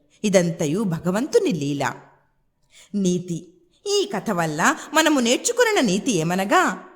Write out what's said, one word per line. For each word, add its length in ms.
ఇదంతయు 600
భగవంతుని 680
లీల. 400
నీతి. 520
ఈ 280
కథ 160
వల్ల 440
మనము 260
నేర్చుకున్న 600
నీతి 320
ఏమనగా, 720